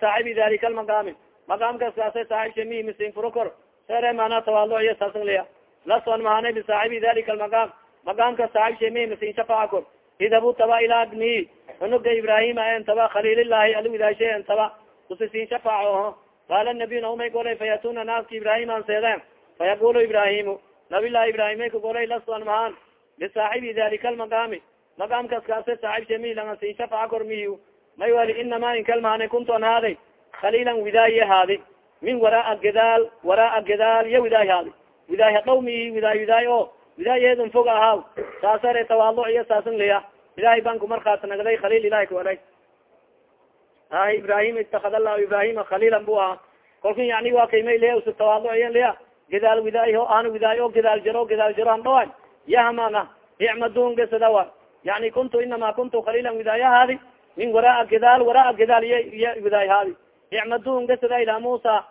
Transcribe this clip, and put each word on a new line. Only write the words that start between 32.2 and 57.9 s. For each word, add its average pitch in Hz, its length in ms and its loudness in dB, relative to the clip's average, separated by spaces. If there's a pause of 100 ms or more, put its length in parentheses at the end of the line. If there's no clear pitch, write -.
waraa 226 360 2
gadaal, 226 540 2 (140)
waraa 220 380 4
gadaal 220 440 2
ya 240 140 2
widaay 220 280 4
haaday. 185 240 0 (380)
Widaay 208 340 4
qawmi, 240 500 0
widaay, 214 240 0
widaay 226 280 2
oo, 240 260 0 (260)
widaay 247 260 0
eedan 240 260 2
fog 240 160 4
ahaaw. 220 380 4 (380)
Saasare 226 420 2
tawaadu 226 460 2
iyo 226 140 0
saasan 226 340 0
leeya. 202 240 2 (340)
Ilaahay 226 240 4
baan 226 180 -2
ku 208 80 -6
markhaati 208 400 -2
nagday, 208 300 -2
khaliil 220 280 0
Ilaahay 208 220 0
ku 190 80 -8
walay. 180 240 -4 (1500)
Ay, 202 280 0
Ibrahim 208 400 -2
ittakhadha 208 380 -4
Allahu 214 260 0
Ibrahima 202 420 -2
khalilan 208 400 0
buu 214 140 0
ahaa. 185 200 -2 (440)
Kolkin 214 240 -2
yacni 233 260 -2
waa 240 140 6
kay 226 160 2
may 233 160 2
leeya, 233 180 2
usu 220 160 -4
tawaadu 214 360 0
ayan 233 240 -2
leeya. 233 240 2 (340)
Gadaal 220 320 2
widaay 220 340 2
oo, 233 100 0
aan 226 260 2
widaay 220 280 0
oo, 240 80 0
gadaal 220 360 2
jaro, 233 220 -2
gadaal 214 280 0
jaro 226 160 0
aan 220 120 0
dhawayn. 254 280 2 (360)
Ya 233 180 4
hamaana, 226 440 -2 (320)
i'maduun 233 560 -2
gesada 226 340 2
waa. 196 200 2 (340)
Yacni 214 260 -4
kuntu, 247 300 -2
inama 226 320 -4
kuntu 240 300 -4
khalilan 226 340 -4
widaay 220 260 -2
ahaadi. 254 360 6 (380)
Min 226 160 -4
waraa 233 320 4
gadaal, 240 380 6